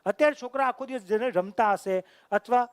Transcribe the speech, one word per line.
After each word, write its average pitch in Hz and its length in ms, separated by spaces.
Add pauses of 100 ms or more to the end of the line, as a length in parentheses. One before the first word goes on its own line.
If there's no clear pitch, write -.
અત્યારે 285 360
છોકરા 254 260
આખો 254 180
દિવસ 247 160
જેને 214 280
રમતા 202 440
હશે 185 300 (280)
અથવા 240 420